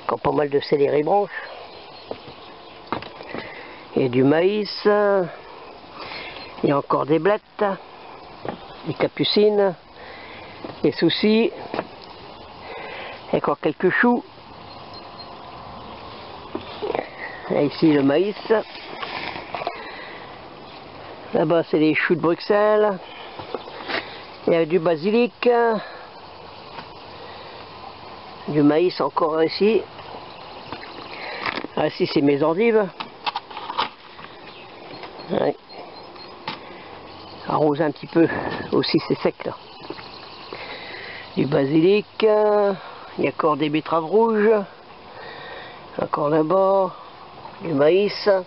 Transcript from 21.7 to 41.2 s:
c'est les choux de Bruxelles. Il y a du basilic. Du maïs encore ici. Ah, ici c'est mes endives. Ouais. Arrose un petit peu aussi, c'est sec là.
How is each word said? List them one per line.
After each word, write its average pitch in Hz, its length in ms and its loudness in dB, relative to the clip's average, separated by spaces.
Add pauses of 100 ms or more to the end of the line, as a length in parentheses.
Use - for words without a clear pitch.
c'est 180 80 2
les 156 160 6
choux - 220 2
de 156 40 -4
Bruxelles. 208 800 4 (1500)
Il 170 60 4
y 170 40 6
a 165 100 4
du 160 120 2
basilic. 180 680 2 (3000)
Du 151 140 4
maïs 156 380 6
encore 160 420 2
ici. 196 380 4 (1900)
Ah, 151 120 2
ici 160 200 0
c'est - 140 2
mes 143 220 4
endives. 208 440 4 (2500)
Ouais. 147 260 0 (1900)
Arrose 147 320 2
un 156 100 4
petit - 160 -12
peu 165 220 6 (440)
aussi, - 360 2
c'est 143 120 0
sec - 140 0 (100)
là. 120 120 -6 (1800)